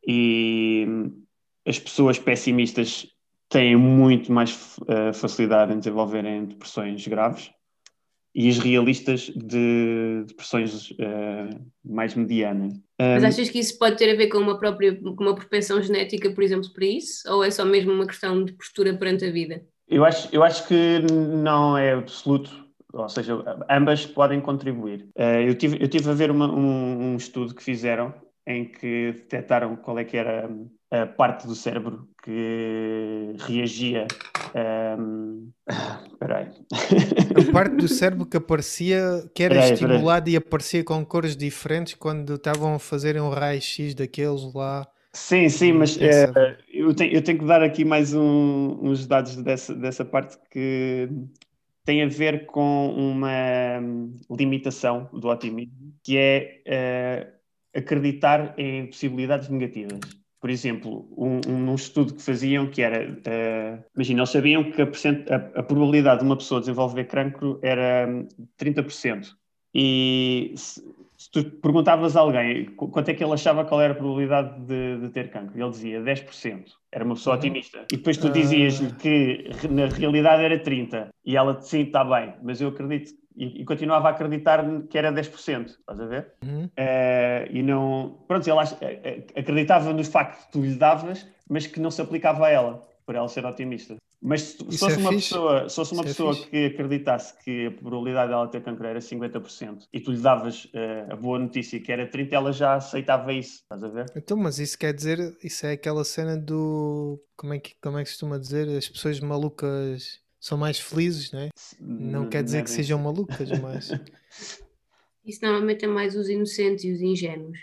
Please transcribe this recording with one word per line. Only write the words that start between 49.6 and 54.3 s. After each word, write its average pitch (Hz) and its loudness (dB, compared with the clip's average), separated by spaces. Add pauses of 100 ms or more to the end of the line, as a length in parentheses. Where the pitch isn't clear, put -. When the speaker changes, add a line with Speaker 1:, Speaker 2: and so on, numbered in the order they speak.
Speaker 1:
dessa 127 -6
parte - -4 (140)
que 131 -2 (760)
tem 147 2
a 147 2
ver 147 0
com 143 0
uma, 131 0
hum, 120 -6 (160)
limitação 135 -2